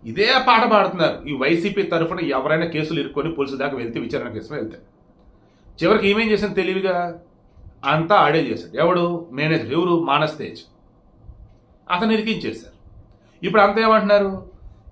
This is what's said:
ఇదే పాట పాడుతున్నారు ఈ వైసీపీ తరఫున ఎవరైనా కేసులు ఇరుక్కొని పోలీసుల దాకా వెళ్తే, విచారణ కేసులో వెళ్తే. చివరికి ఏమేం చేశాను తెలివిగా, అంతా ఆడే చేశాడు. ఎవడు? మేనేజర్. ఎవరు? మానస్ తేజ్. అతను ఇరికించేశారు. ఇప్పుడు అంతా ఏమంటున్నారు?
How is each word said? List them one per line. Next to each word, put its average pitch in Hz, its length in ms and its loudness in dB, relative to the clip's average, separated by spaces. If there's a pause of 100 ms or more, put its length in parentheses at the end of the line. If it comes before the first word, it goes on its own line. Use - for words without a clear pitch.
ఇదే 147 220 -2 (200)
పాట 233 240 4
పాడుతున్నారు 185 560 2
ఈ 147 100 -4
వైసీపీ 170 460 0
తరఫున 165 360 -2
ఎవరైనా 151 460 0
కేసులు 156 340 -4
ఇరుక్కొని 139 320 -4
పోలీసుల 135 260 -4
దాకా 131 200 -4
వెళ్తే, 117 220 -6
విచారణ 120 340 -6
కేసులో 123 240 -10
వెళ్తే. 110 200 -10 (1040)
చివరికి 196 260 4
ఏమేం 220 220 2
చేశాను 202 220 0
తెలివిగా, 180 680 -2 (680)
అంతా 160 300 2
ఆడే 160 260 4
చేశాడు. 113 360 -6
ఎవడు? 175 540 0
మేనేజర్. 147 420 -2
ఎవరు? 170 260 2
మానస్ 151 380 0
తేజ్. - 240 -12 (1300)
అతను 202 200 2
ఇరికించేశారు. 208 640 -4 (720)
ఇప్పుడు 202 160 4
అంతా 202 200 4
ఏమంటున్నారు? 202 680 2 (420)